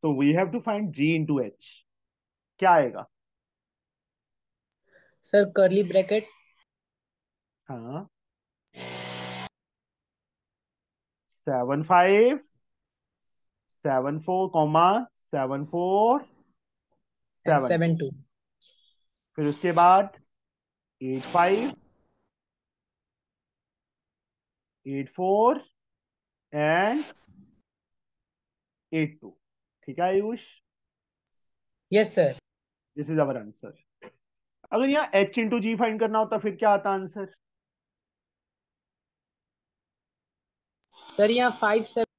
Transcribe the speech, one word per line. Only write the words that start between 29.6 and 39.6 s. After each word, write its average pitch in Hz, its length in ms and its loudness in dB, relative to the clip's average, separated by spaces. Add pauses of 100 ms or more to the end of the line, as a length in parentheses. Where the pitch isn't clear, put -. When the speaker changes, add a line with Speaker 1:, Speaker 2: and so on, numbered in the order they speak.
Speaker 1:
ठीक 131 120 -14
है 170 60 -2
आयुष? 202 560 -4 (1300)
Speaker 2:
यस 208 240 2
sir। 143 220 0 (600)
Speaker 1:
This 147 140 -8
is 156 120 2
our 135 180 -4
answer। 107 300 -20 (1000)
अगर 247 160 0
यहाँ 285 220 -2
H 196 280 0
into 226 220 -2
G 220 180 -4
find 220 220 -2
करना 220 180 0
होता 220 200 -2
फिर 208 180 -6
क्या 214 140 2
आता 202 200 0
answer? 190 440 -8 (3750)